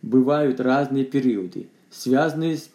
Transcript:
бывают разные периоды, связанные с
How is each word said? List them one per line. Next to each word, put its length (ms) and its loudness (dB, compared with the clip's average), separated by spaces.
бывают 580 2
разные 460 0
периоды, 640 -2
связанные 680 -2
с 180 -14